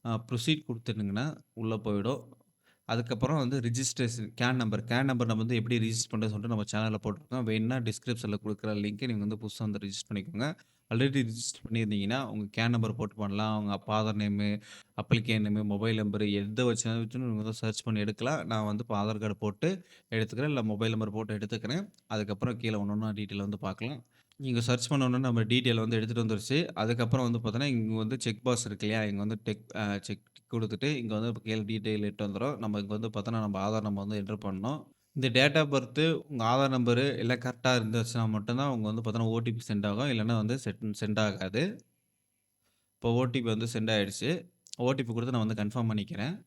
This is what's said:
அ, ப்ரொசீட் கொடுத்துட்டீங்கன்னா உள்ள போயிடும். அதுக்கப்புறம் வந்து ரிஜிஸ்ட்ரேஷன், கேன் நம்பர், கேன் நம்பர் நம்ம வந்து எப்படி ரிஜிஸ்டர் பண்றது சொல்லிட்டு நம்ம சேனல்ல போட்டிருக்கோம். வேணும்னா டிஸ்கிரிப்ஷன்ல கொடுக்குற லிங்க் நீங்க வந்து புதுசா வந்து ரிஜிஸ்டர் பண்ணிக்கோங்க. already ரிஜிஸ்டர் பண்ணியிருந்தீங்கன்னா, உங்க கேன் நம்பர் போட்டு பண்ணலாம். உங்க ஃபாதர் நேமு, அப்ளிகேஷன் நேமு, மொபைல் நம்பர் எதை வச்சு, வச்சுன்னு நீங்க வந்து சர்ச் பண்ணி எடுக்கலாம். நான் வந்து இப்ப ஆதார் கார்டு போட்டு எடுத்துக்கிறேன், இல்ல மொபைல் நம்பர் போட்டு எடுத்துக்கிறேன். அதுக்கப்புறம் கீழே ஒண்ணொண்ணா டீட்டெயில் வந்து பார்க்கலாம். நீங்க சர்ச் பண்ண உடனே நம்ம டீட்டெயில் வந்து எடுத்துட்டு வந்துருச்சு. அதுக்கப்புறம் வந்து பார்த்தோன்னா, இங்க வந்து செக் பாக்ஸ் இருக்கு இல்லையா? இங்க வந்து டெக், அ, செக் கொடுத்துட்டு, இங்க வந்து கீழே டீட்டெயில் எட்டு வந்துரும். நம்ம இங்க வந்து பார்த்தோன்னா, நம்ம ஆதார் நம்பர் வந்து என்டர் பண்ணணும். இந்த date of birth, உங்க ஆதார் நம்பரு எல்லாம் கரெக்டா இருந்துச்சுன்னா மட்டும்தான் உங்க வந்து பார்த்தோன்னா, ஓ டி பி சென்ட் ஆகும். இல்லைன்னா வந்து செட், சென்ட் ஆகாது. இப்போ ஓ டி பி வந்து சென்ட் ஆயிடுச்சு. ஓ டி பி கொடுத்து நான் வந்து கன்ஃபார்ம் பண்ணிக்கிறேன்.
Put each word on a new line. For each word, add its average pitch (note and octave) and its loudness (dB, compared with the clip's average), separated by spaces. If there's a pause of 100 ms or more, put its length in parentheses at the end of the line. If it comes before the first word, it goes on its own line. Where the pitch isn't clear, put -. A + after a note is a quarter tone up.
அ, A#2+ -4 (140)
ப்ரொசீட் D3+ 0
கொடுத்துட்டீங்கன்னா G#2+ -2 (280)
உள்ள A2+ -2
போயிடும். A2 0 (640)
அதுக்கப்புறம் A#2+ 0
வந்து C3 2
ரிஜிஸ்ட்ரேஷன், A#2+ -2
கேன் B2+ 2
நம்பர், G#2+ 0
கேன் A#2+ 2
நம்பர் B2 2
நம்ம A2 2
வந்து A#2+ 0
எப்படி A#2 2
ரிஜிஸ்டர் A2+ 0
பண்றது A2 0
சொல்லிட்டு G#2+ -4
நம்ம G#2 0
சேனல்ல G#2+ 0
போட்டிருக்கோம். A#2 -4
வேணும்னா A2 2
டிஸ்கிரிப்ஷன்ல A2+ -2
கொடுக்குற G#2+ -4
லிங்க் G#2 -2
நீங்க G#2+ -2
வந்து A2 -2
புதுசா A2 -10
வந்து G#2 -2
ரிஜிஸ்டர் G2 -8
பண்ணிக்கோங்க. G2+ -4 (440)
already C3+ 4
ரிஜிஸ்டர் A#2 -4
பண்ணியிருந்தீங்கன்னா, A2 0
உங்க G#2 -4
கேன் A2+ 0
நம்பர் A#2 2
போட்டு A2+ -4
பண்ணலாம். G#2+ 0
உங்க G#2 0
ஃபாதர் G#2+ 0
நேமு, G#2 2 (500)
அப்ளிகேஷன் A#2 2
நேமு, G#2 0
மொபைல் G#2 0
நம்பர் G#2 0
எதை G#2 0
வச்சு, A#2 2
வச்சுன்னு A2+ -2
நீங்க G#2+ -2
வந்து A2 -4
சர்ச் - -4
பண்ணி A2 0
எடுக்கலாம். A2+ 0
நான் G#2+ 0
வந்து G#2 -2
இப்ப A2 -2
ஆதார் G#2 0
கார்டு G#2 -2
போட்டு G#2+ 0 (420)
எடுத்துக்கிறேன், A2+ 0
இல்ல B2+ 0
மொபைல் A2 2
நம்பர் A2 -2
போட்டு G#2+ -4
எடுத்துக்கிறேன். A2 -4 (220)
அதுக்கப்புறம் G#2+ -2
கீழே A2+ -2
ஒண்ணொண்ணா G#2 -2
டீட்டெயில் G2+ -4
வந்து G2+ -4
பார்க்கலாம். A#2 -6 (400)
நீங்க B2+ 0
சர்ச் B2 0
பண்ண C#3 4
உடனே B2+ 2
நம்ம A#2 4
டீட்டெயில் B2 4
வந்து A2+ 2
எடுத்துட்டு A2+ 0
வந்துருச்சு. A2 0 (160)
அதுக்கப்புறம் A#2+ 2
வந்து A#2 0
பார்த்தோன்னா, A#2 0
இங்க A2+ 2
வந்து A2 0
செக் G#2+ -2
பாக்ஸ் B2 2
இருக்கு G#2 -4
இல்லையா? A2 2
இங்க G2+ -2
வந்து G#2+ -2
டெக், G#2+ -4 (120)
அ, G#2+ -2 (180)
செக் - -8 (260)
கொடுத்துட்டு, A2+ -2
இங்க A2+ -4
வந்து A2 0 (100)
கீழே A2 -2
டீட்டெயில் G#2+ 0
எட்டு G#2 -2
வந்துரும். G#2 -2
நம்ம G#2 -2
இங்க G2+ -4
வந்து A2 -2
பார்த்தோன்னா, A2 -2
நம்ம G2+ 0
ஆதார் G#2+ 0
நம்பர் G2+ -2
வந்து G#2 -2
என்டர் G2+ -4
பண்ணணும். G2+ -2 (380)
இந்த C3 0
date C#3 6
of D#3 6
birth, B2+ 0 (260)
உங்க B2+ -4
ஆதார் C3 6
நம்பரு B2 4 (140)
எல்லாம் A#2+ 2
கரெக்டா B2 0
இருந்துச்சுன்னா A2+ 2
மட்டும்தான் A#2+ 0
உங்க A2+ 0
வந்து A2 0
பார்த்தோன்னா, A2+ 2
ஓ A2+ 2
டி A#2 0
பி A#2+ -4
சென்ட் G#2 0
ஆகும். A#2+ 0
இல்லைன்னா A2+ 2
வந்து A2 2
செட், A2 -6 (120)
சென்ட் G#2+ 0
ஆகாது. F#2+ 0 (1300)
இப்போ A#2 0
ஓ B2 4
டி B2 0
பி A#2 0
வந்து A2+ 0
சென்ட் A2+ -2
ஆயிடுச்சு. G#2 2 (480)
ஓ B2 2
டி C3 -2
பி A#2 -4
கொடுத்து A#2+ -2
நான் A2+ 2
வந்து A2 0
கன்ஃபார்ம் A2+ 0
பண்ணிக்கிறேன். G#2+ -4 (120)